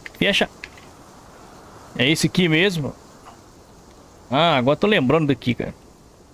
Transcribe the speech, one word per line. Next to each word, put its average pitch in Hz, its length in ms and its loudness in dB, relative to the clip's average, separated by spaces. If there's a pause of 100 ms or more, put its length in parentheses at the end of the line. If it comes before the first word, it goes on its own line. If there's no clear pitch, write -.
(180)
Fecha. - 320 0 (1500)
É 123 140 0
esse 160 160 0
aqui 180 220 0
mesmo. 160 440 0 (1400)
Ah, 151 280 2
agora 131 200 2
tô 202 120 0
lembrando 156 400 2
daqui, 127 260 -2
cara. - 180 -8 (600)